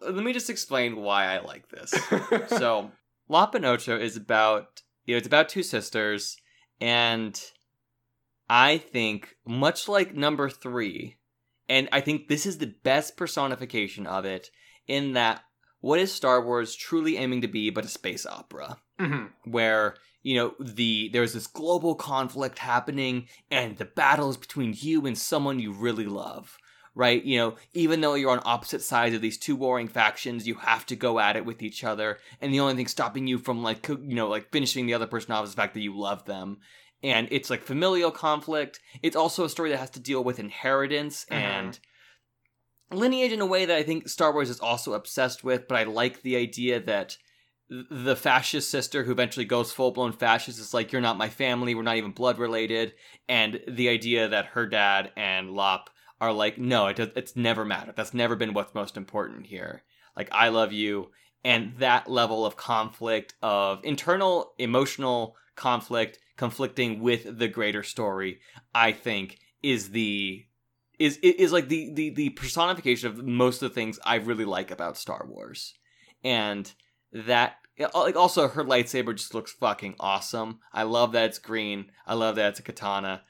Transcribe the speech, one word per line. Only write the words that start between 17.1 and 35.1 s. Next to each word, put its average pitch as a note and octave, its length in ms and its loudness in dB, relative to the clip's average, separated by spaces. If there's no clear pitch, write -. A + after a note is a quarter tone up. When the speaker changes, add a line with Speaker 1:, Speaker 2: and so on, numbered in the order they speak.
Speaker 1:
aiming B2+ 260 0
to A#2 60 0
be G#2+ 220 -2
but G#2 140 -2
a A2+ 40 -10
space - 380 -8
opera? - 520 -14
Speaker 2:
Mm-hmm. C#3 500 -4
Speaker 1:
Where, A2 460 2
you C3 140 0
know, A#2+ 240 2
the, A2 520 -2
there's A#2 200 2
this A#2 160 -8
global E3 480 0
conflict C3 640 -4
happening, B2+ 680 -2
and A#2+ 260 0
the G#2+ 80 -8
battle C#3+ 460 4
is C3 60 -4
between A#2+ 420 -4
you D3+ 280 0
and A2+ 120 -2
someone C#3 400 0
you A2 140 -4
really A2 340 -2
love, - 500 -10
right? A#2+ 300 4
You C3 140 2
know, A2+ 180 2
even D#3+ 260 4
though D3 140 4
you're C3+ 160 2
on B2 140 4
opposite A#2+ 380 -2
sides A#2 340 2
of G#2+ 40 -6
these A2+ 160 -2
two C#3+ 200 -2
warring B2+ 320 0
factions, A#2 580 0
you A2+ 80 -4
have A2+ 320 0
to B2+ 100 -8
go A2+ 220 0
at G#2 180 4
it A2 80 -4
with A#2 160 -10
each G#2+ 220 -10
other, G#2+ 360 -2
and C#3 140 -2
the C#3 60 2
only C3+ 160 2
thing B2 100 -4
stopping B2+ 400 -4
you B2+ 100 0
from, A#2+ 280 -4
like, A2+ 180 -4
co-, D3 180 -4
you C#3 140 -6
know, A2+ 140 0
like, G#2+ 240 -4
finishing C3 340 0
the A#2 80 2
other A2+ 140 -2
person A#2 240 -6